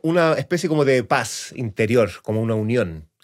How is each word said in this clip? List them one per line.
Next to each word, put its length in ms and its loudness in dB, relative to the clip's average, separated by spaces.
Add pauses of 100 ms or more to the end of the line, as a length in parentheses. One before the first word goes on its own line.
una 300 2
especie 360 -2
como 160 2
de 180 4
paz 520 -4
interior, 540 0 (140)
como 180 -2
una 140 -2
unión, 520 -2 (160)